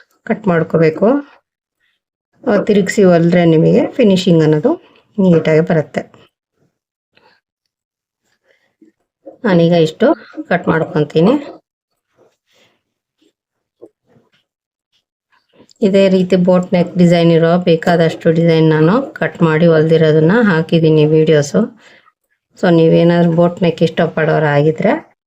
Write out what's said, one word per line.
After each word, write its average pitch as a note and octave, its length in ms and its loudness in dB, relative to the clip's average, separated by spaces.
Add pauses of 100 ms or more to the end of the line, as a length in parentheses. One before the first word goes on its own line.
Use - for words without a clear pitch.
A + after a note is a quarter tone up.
(260)
ಕಟ್ A3+ 200 -6
ಮಾಡ್ಕೋಬೇಕು. E3 600 0 (1400)
ಆ, A#3+ 80 -2 (100)
ತಿರುಗ್ಸಿ G3+ 400 0
ಹೊಲ್ದ್ರೆ F3 440 2
ನಿಮಗೆ E3 440 2
ಫಿನಿಶಿಂಗ್ F#3 520 0
ಅನ್ನೋದು D#3 280 0 (480)
ನೀಟಾಗಿ D#3+ 440 0
ಬರುತ್ತೆ. E3 400 -4 (3500)
ನಾನೀಗ F3 400 2
ಇಷ್ಟು D#3+ 240 -2 (400)
ಕಟ್ F3+ 220 -4
ಮಾಡ್ಕೊತೀನಿ. D#3+ 640 -2 (4000)
ಇದೇ G3 260 2
ರೀತಿ F#3 280 0
ಬೋಟ್ F3+ 360 0
ನೆಕ್ F3 240 -2
ಡಿಸೈನ್ E3+ 360 2
ಇರೋ E3 180 2 (140)
ಬೇಕಾದಷ್ಟು E3 680 0
ಡಿಸೈನ್ D#3+ 380 2
ನಾನು D#3 240 2 (180)
ಕಟ್ - 300 -8
ಮಾಡಿ D#3+ 240 0
ಹೊಲ್ದಿರೋದನ್ನ D#3+ 760 2
ಹಾಕಿದ್ದೀನಿ D#3+ 640 0
ವಿಡಿಯೋಸು. D#3 540 0 (960)
So - 120 -4
ನೀವೇನಾದ್ರೂ E3+ 640 2
ಬೋಟ್ F3 300 -2
ನೆಕ್ E3 200 -2
ಇಷ್ಟಪಡೋರಾಗಿದ್ರೆ, D#3 1120 -2 (340)